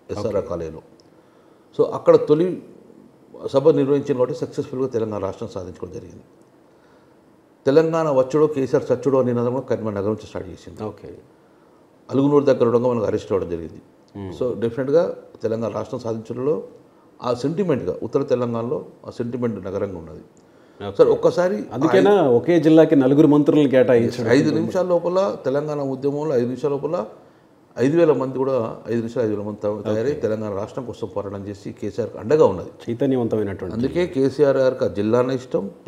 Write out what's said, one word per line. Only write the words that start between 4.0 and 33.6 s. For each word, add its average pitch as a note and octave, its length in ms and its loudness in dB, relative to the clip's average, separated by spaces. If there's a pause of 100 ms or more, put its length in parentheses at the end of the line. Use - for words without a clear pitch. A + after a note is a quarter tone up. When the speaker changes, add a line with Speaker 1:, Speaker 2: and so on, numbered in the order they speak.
Speaker 1:
కాబట్టి B2 220 -2
సక్సెస్‌ఫుల్‌గా C3 540 -6
తెలంగాణ G#2+ 340 -4
రాష్ట్రం F#2+ 260 -6
సాధించుకోవడం F2+ 460 -12
జరిగింది. F2 280 -16 (1400)
తెలంగాణ D#3+ 440 2
వచ్చుడో C#3+ 360 2
కేసీఆర్ C3+ 460 -2
చచ్చుడో C3 260 0
అనే B2+ 140 2
నినాదం A#2+ 180 -2
కూడా C3 120 -4
కరీంనగర్ G#2+ 320 -4
నగరం G2+ 140 -4
నుంచి G#2+ 180 -6
స్టార్ట్ F2+ 240 -12
చేసింది. E2+ 340 -16
Speaker 2:
ఓకే. - 300 -14 (960)
Speaker 1:
అలుగునూరు C#3 340 4
దగ్గర B2 320 4
ఉండగా B2 180 0
మనకు G#2+ 120 -2
అరెస్ట్ G#2 260 -4
అవ్వడం F2+ 180 -2
జరిగింది. E2 320 -10 (360)
Speaker 2:
Hmm. F#2+ 200 -10
Speaker 1:
So B2 220 -4
డెఫినెట్‌గా C3 560 0 (260)
తెలంగాణ A2 280 -2
రాష్ట్రం A2+ 300 -6
సాధించడంలో A#2+ 640 -4 (600)
ఆ B2 120 -2
సెంటిమెంట్గా C#3+ 680 -2
ఉత్తర C3+ 200 -2
తెలంగాణలో B2 600 -2 (220)
ఆ G#2+ 40 -12
సెంటిమెంట్ A#2 540 -6
నగరంగా F#2+ 340 -6
ఉన్నది. D#2+ 200 -16
Speaker 2:
ఓకే. - 800 -16
Speaker 1:
సార్ D3+ 100 8
ఒక్కసారి F3 640 0
Speaker 2:
అందుకేనా F#3+ 500 4
ఒకే C3 380 4
జిల్లాకి D#3 360 6
నలుగురు C#3 300 6
మంత్రులను D3 420 4
కేటాయించడం? A#2+ 640 4
Speaker 1:
ఐదు D3+ 180 4
నిమిషాల F3+ 360 -2
లోపల F3+ 580 0
తెలంగాణ D3 360 -2
ఉద్యమంలో C#3 560 -4
ఐదు B2 80 2
నిమిషాల B2+ 260 -4
లోపల D3 360 -4 (720)
ఐదు C#3 180 2
వేల E3 160 6
మంది C3 260 -2
కూడా, C3 380 -2 (120)
ఐదు A#2 80 -2
నిమిషాలు A#2 300 -2
ఐదు G#2+ 80 -2
వేల G2+ 120 -6
మంది G#2 140 -8
తా-, G#2 220 -4
తయారై A2 280 -2
Speaker 2:
ఓకే. D3 100 -4
Speaker 1:
తెలంగాణ G#2+ 340 -2
రాష్ట్రం A2 300 -8
కోసం A2 320 -10
పోరాటం G2+ 320 -8
చేసి G#2 240 -12
కేసీఆర్ G#2 460 -6
అండగా D3+ 260 4
ఉన్నది. F#2 240 0
Speaker 2:
చైతన్యవంతమైనటువంటి A2+ 1080 -2